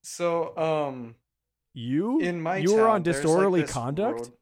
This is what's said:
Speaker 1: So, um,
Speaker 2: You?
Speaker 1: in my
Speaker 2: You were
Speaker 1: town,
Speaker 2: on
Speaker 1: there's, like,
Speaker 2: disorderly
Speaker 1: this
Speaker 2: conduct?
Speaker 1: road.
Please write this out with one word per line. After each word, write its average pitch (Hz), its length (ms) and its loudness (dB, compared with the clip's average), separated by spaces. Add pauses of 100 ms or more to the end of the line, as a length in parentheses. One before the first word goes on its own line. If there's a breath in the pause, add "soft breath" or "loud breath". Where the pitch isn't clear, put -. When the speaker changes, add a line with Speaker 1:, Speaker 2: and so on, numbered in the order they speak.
Speaker 1:
So, 170 540 -2
um, 143 580 -2 (600)
Speaker 2:
You? 156 460 0
Speaker 1:
in 175 200 -2
my 165 160 -2
Speaker 2:
You 185 160 2
were 220 60 4
Speaker 1:
town, 220 120 6
Speaker 2:
on 208 120 2
Speaker 1:
there's, 160 140 0
like, 139 80 -2
Speaker 2:
disorderly 180 360 4
Speaker 1:
this 143 100 -2
Speaker 2:
conduct? 147 500 -4
Speaker 1:
road. 123 220 -12